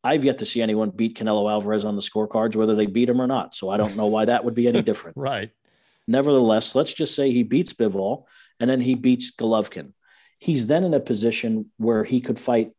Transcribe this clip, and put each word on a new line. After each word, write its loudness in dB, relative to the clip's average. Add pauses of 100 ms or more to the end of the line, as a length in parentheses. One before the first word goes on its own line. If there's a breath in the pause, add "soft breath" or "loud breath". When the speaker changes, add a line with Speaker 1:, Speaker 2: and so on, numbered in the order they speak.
Speaker 1:
I've 0
yet 2
to -6
see -2
anyone 0
beat -4
Canelo 0
Alvarez -2
on -4
the -6
scorecards, -2
whether 2
they 2
beat 0
him 2
or 0
not. -4
So -6
I -2
don't 0
know 0
why 2
that 2
would -2
be 2
any 2
Speaker 2:
<laughs> 0
Speaker 1:
different. -6
Speaker 2:
Right. -6 (560)
Speaker 1:
Nevertheless, 4
let's 0
just -4
say 2
he 2
beats 0
Bivol -2 (380 soft breath)
and 2
then 2
he 2
beats 0
Golovkin. -2 (480 soft breath)
He's -2
then 2
in 0
a 2
position -2
where 0
he 0
could -4
fight 0